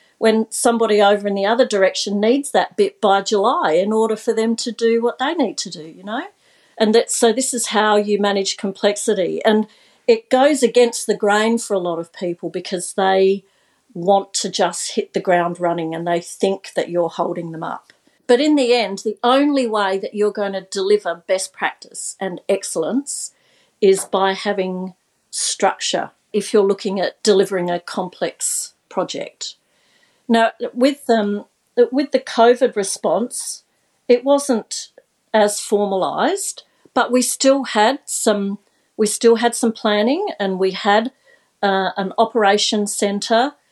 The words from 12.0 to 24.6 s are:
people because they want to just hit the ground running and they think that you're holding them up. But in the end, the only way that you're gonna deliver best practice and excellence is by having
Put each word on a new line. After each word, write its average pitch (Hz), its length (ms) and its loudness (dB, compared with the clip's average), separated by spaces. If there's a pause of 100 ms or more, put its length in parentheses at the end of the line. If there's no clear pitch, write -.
people 175 380 -6
because 180 440 -8
they 196 500 2 (500)
want 196 400 2
to - 160 -4
just 175 420 -2
hit - 200 -4
the 196 80 -2
ground 175 400 0
running 170 340 -2
and 170 120 -8
they 175 140 0
think - 540 -4
that - 140 -4
you're 170 200 -2
holding 170 440 -6
them 160 100 -12
up. - 300 -12 (340)
But 247 140 4
in 302 160 4
the 247 180 2
end, 196 260 -2
the 214 220 -4
only 269 440 2
way 202 320 0
that 202 160 -8
you're 208 180 0
gonna 196 300 -6
deliver 190 640 0
best 190 260 -2
practice - 680 -8
and 190 300 -6
excellence 196 840 -4 (480)
is 190 240 4
by 196 280 0
having 185 640 -4 (360)